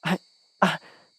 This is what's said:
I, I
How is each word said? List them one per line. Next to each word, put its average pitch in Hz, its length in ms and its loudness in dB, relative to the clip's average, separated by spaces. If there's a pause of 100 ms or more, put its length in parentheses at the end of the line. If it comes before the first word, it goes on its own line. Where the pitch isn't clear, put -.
I, 175 140 -2 (440)
I 165 160 0 (400)